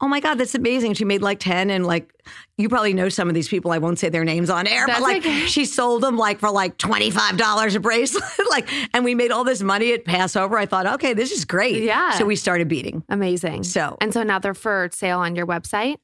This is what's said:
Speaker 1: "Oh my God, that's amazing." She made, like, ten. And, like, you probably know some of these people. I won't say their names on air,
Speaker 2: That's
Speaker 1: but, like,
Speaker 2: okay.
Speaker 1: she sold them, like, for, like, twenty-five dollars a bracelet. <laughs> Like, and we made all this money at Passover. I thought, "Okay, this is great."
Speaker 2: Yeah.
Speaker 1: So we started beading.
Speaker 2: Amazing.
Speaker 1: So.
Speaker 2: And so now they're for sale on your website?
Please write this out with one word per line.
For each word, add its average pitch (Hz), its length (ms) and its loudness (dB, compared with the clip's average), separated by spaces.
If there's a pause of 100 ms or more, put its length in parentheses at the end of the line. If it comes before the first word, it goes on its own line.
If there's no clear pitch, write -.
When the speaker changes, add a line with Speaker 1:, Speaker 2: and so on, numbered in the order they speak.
Speaker 1:
"Oh 269 80 0
my 285 100 0
God, 294 200 0
that's 254 180 -2
amazing." 233 380 2
She 220 100 -2
made, 196 180 2
like, 202 160 0
ten. 185 320 0
And, 185 160 0
like, 170 260 -2 (460)
you 214 100 2
probably 214 260 2
know 185 140 2
some 180 200 0
of 170 80 0
these 165 120 0
people. 175 220 -2
I 165 80 2
won't 170 220 0
say 180 80 0
their 165 160 0
names 165 260 0
on 180 160 0
air, 247 220 2
Speaker 2:
That's 240 100 2
Speaker 1:
but, 240 60 0
like, 302 200 2
Speaker 2:
okay. 311 220 0
Speaker 1:
she 294 180 2
sold 240 380 2
them, 254 160 2
like, 208 220 2
for, 208 100 2
like, 190 280 0
twenty-five 208 580 2
dollars 214 400 2
a 208 40 0
bracelet. 233 480 0
<laughs> - 40 -12 (180)
Like, 294 180 0 (240)
and 247 100 2
we 247 120 0
made 240 160 2
all 240 140 0
this 247 180 0
money 208 320 2
at 185 100 -6
Passover. 190 540 0
I 202 80 0
thought, 185 280 0
"Okay, 269 200 -2
this 247 160 -2
is 285 140 -4
great." 208 400 0
Speaker 2:
Yeah. 262 340 2
Speaker 1:
So 220 80 2
we 208 80 2
started 175 320 0
beading. 156 420 -4
Speaker 2:
Amazing. 185 540 -2
Speaker 1:
So. 180 380 -2
Speaker 2:
And 214 120 -2
so 226 120 0
now 196 160 0
they're 196 120 -2
for 185 400 -2
sale 180 280 -2
on 175 160 -2
your 175 100 -4
website? 208 580 -2